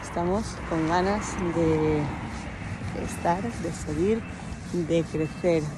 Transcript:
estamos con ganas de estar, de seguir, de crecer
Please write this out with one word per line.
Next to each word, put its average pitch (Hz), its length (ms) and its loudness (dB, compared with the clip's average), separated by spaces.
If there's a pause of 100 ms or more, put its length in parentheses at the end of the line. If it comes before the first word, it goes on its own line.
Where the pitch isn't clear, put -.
estamos 180 400 0 (260)
con 160 200 2
ganas 185 320 4 (340)
de 156 480 4 (1000)
estar, 170 360 0
de 185 300 -4
seguir, 175 500 0 (520)
de 165 300 2
crecer 156 600 2 (140)